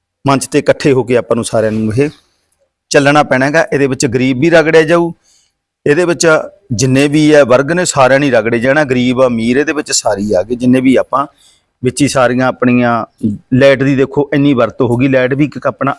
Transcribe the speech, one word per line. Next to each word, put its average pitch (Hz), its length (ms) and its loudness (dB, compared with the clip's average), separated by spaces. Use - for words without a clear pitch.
ਮੰਚ 135 200 0
ਤੇ 147 120 -2
ਇਕੱਠੇ 139 340 0
ਹੋ 127 120 0
ਕੇ 120 120 -2
ਆਪਾਂ 117 200 -2
ਨੂੰ 113 80 -4
ਸਾਰਿਆਂ 110 280 -2
ਨੂੰ 110 220 -4
ਇਹ 143 160 -2
ਚੱਲਣਾ 147 340 2
ਪੈਣਾ 131 240 -2
ਹੈਗਾ। 156 260 0
ਇਹਦੇ 143 140 0
ਵਿੱਚ 127 200 -2
ਗਰੀਬ 127 320 -2
ਵੀ 160 120 2
ਰਗੜਿਆ 160 320 4
ਜਾਊ, 170 300 0
ਇਹਦੇ 147 180 0
ਵਿੱਚ 165 240 0
ਜਿੰਨੇ 131 360 0
ਵੀ 151 260 2
ਹੈ 147 100 6
ਵਰਗ 131 280 0
ਨੇ, 180 120 -2
ਸਾਰਿਆਂ 135 360 2
ਨੇ 143 100 -2
ਰਗੜੇ 117 280 0
ਜਾਣਾ। 139 260 0
ਗਰੀਬ 123 420 0
ਅਮੀਰ 120 300 -2
ਇਹਦੇ 147 160 0
ਵਿੱਚ 147 200 -6
ਸਾਰੀ 104 400 -2
ਆ 92 100 0
ਗਏ, 113 120 -6
ਜਿੰਨੇ 127 260 0
ਵੀ 127 160 2
ਆਪਾਂ 131 300 -2
ਵਿੱਚ 127 180 -2
ਹੀ 135 60 2
ਸਾਰੀਆਂ 127 380 0
ਆਪਣੀਆਂ 123 600 0
ਲਾਈਟ 135 280 4
ਦੀ 139 140 0
ਦੇਖੋ 135 380 -2
ਇੰਨੀ 143 200 2
ਵਰਤੋਂ 117 340 -2
ਹੋ 117 80 -2
ਗਈ, 135 120 0
ਲਾਈਟ 131 260 0
ਵੀ 143 100 0
ਇੱਕ 131 220 -6
ਆਪਣਾ 131 320 -4